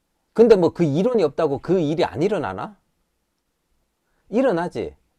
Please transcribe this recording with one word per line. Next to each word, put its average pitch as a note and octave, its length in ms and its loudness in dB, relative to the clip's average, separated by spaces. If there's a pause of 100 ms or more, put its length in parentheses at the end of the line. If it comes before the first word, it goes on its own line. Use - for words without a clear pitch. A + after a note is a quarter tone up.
(320)
근데 A3+ 240 6
뭐 E3 160 0
그 F3 120 -2
이론이 F#3+ 380 0
없다고 D3 360 -2
그 F#3 200 -2
일이 D#3 260 -2
안 A#2+ 180 -4
일어나나? E3 540 -4 (1500)
일어나지. F3 640 -2 (220)